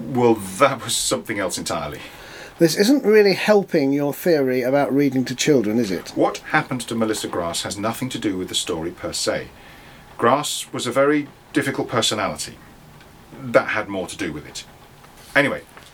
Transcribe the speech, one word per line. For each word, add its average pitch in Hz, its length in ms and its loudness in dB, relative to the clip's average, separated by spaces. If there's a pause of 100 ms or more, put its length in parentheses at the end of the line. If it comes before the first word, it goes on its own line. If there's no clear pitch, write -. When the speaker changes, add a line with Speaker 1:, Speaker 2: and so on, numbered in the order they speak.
(140)
Speaker 1:
Well, 120 200 6
that 117 480 0
was 117 140 -4
something 110 420 -4
else 92 200 -4
entirely. 76 420 -6 (580)
Speaker 2:
This 165 180 4
isn't 233 280 4
really 202 300 6
helping 170 580 2
your 143 200 0
theory 135 500 2
about 131 320 2
reading 135 320 2
to 131 80 -4
children, 117 440 4
is 107 120 2
it? - 200 -6
Speaker 1:
What - 280 0
happened 143 440 -2
to - 120 -8
Melissa 110 340 -2
Grass 85 340 -4
has 98 160 -8
nothing 117 300 -4
to - 100 -8
do 107 180 -4
with 92 120 -6
the - 60 -10
story 85 360 -4
per 85 220 -10
se. - 360 -4 (680)
Grass 135 560 0
was 120 140 -6
a 117 60 -4
very 143 360 2 (240)
difficult 117 360 -2
personality. 104 680 -2 (840)
That 127 280 2
had 107 200 -4
more 95 180 -6
to - 100 -12
do 87 160 -6
with 73 140 -12
it. - 180 -14 (720)
Anyway, - 260 0 (320)